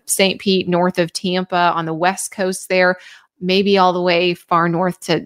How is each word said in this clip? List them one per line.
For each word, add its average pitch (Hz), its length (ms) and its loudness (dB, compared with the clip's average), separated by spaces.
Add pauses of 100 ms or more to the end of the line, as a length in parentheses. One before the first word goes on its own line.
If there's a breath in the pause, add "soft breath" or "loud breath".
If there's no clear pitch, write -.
Saint - 360 0
Pete, 190 260 0
north 180 320 0
of 170 140 -2
Tampa, 180 600 -2
on 165 120 -4
the 160 80 -4
west 180 380 -2
coast 185 360 -4
there, 185 300 2 (460 loud breath)
maybe 190 320 2
all 185 160 4
the 180 100 -2
way 175 340 0
far 170 340 0
north 175 300 -2
to - 260 -2